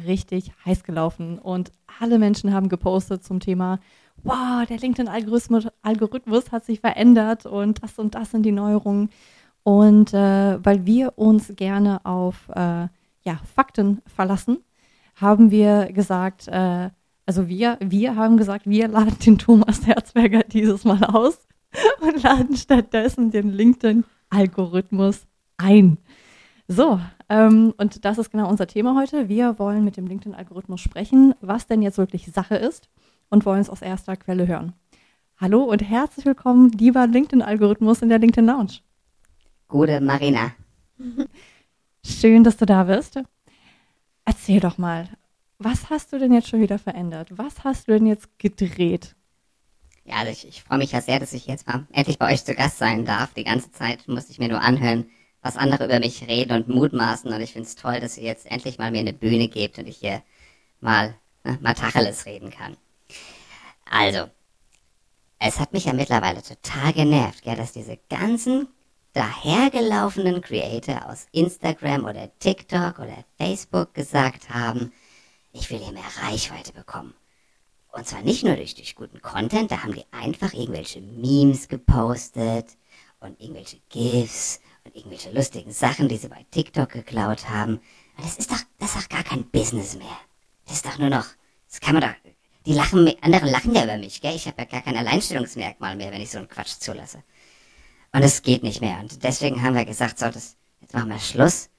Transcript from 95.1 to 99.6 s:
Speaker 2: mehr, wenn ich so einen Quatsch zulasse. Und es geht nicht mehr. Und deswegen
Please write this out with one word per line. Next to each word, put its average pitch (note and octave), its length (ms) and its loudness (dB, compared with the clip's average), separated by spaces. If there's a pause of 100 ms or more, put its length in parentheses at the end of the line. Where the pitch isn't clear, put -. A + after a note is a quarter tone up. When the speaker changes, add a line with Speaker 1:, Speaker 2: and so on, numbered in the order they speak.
Speaker 2:
mehr, G2 160 -14
wenn G#2 100 -14
ich G2+ 80 -16
so - 80 -14
einen - 100 -16
Quatsch - 300 -14
zulasse. - 460 -16 (880)
Und C3+ 100 2
es C#3 200 2
geht B2 200 0
nicht G#2+ 180 -8
mehr. G2 200 -6
Und - 240 -18
deswegen B2+ 380 -4